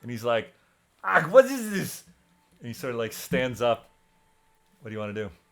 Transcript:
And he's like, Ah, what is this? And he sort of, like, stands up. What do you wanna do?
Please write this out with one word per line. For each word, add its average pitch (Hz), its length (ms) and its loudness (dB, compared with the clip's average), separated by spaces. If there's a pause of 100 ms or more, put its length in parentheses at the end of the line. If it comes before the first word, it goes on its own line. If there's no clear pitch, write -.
And 117 80 -14
he's 117 140 -8
like, 117 280 0 (500)
Ah, 185 280 2
what 254 140 10
is 247 260 -2
this? 190 340 -6 (540)
And - 100 -14
he 117 60 -10
sort 127 200 -6
of, 117 40 -6
like, 113 140 -2
stands 127 500 -4
up. 120 280 2 (880)
What 117 100 -14
do 107 40 -10
you 107 40 -8
wanna 104 160 -6
do? 104 160 -6 (220)